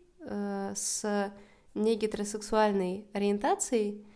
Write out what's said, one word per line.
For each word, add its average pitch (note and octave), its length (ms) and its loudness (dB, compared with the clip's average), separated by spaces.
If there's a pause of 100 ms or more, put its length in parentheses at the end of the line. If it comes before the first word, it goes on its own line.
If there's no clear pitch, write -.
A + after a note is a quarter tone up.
(200)
э, G3+ 540 -6
с G3+ 580 -2 (680)
негетеросексуальной G#3 1120 0
ориентацией, G#3 920 0 (120)